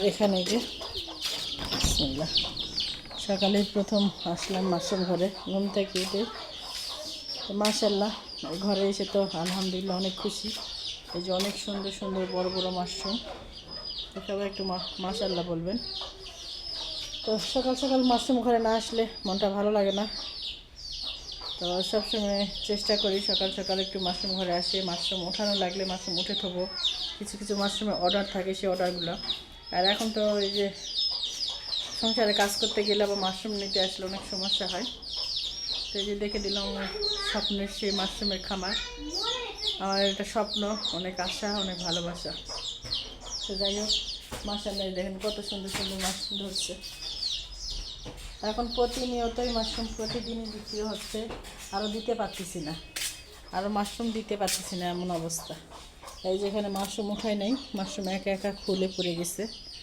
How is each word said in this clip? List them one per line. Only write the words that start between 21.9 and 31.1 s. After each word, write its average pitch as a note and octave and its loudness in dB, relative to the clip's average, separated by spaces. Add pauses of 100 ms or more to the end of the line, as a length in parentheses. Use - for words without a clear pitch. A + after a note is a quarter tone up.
সবসময় G#3 2 (280)
চেষ্টা G#3 2 (100)
করি G3 4 (120)
সকাল F#3+ 4 (100)
সকাল F#3+ 0
একটু G3 -4 (100)
মাশরুম F#3 0
ঘরে F#3 2
আসে, F#3+ 0 (120)
মাশরুম F3 0
ওঠানো G#3 0 (100)
লাগলে F#3 0
মাশরুম F#3 -4
উঠে G3 -2
থবো। F3+ 0 (540)
কিছু G#3 -6
কিছু G#3 -2
মাশরুমের G3+ 2
অর্ডার G3 6
থাকে, F#3+ 0
সেই G3+ 0
অর্ডারগুলো। F3+ 0 (640)
আর F3+ 6 (100)
এখন A3 2
তো A3 4 (240)
এই G3 0
যে G3+ 4 (1300)